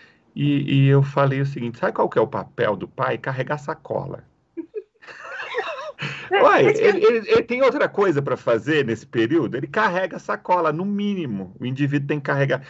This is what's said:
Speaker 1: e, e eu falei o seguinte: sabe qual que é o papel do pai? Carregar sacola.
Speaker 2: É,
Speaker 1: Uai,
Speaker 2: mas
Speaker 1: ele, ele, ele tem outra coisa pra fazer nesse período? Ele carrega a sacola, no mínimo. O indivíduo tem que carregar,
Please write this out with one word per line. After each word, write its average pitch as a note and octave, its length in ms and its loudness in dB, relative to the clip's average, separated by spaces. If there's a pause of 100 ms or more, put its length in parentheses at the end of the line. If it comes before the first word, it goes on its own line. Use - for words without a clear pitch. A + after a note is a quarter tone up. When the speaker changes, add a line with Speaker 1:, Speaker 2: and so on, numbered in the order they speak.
(360)
Speaker 1:
e, C#3+ 480 2
e C#3 40 6
eu C#3 140 6
falei C#3 380 0
o C#3 60 -2
seguinte: A#2+ 320 -6
sabe G3+ 140 -2
qual - 180 -2
que - 80 -2
é A2+ 40 4
o A2 40 2
papel G#2+ 500 -4
do F2+ 100 -8
pai? B2+ 300 -4
Carregar C3 400 -6
sacola. G#2+ 680 -8 (2000)
Speaker 2:
É, F#4+ 120 4
Speaker 1:
Uai, G4 220 6
Speaker 2:
mas - 160 4
Speaker 1:
ele, G4 240 4
ele, - 140 6 (100)
ele A4+ 140 6
tem B3 200 -2
outra B3+ 260 2
coisa F3+ 320 2
pra C3+ 160 -2
fazer B2+ 480 0
nesse A2 220 -4
período? A#2 500 0
Ele C#3+ 100 -6
carrega F#3+ 500 -2
a - 40 -14
sacola, F3+ 520 0
no E3 120 -4
mínimo. F3+ 760 -4
O B2 60 -6
indivíduo C#3 420 -2
tem D3+ 100 -2
que C#3 60 -8
carregar, C#3 440 0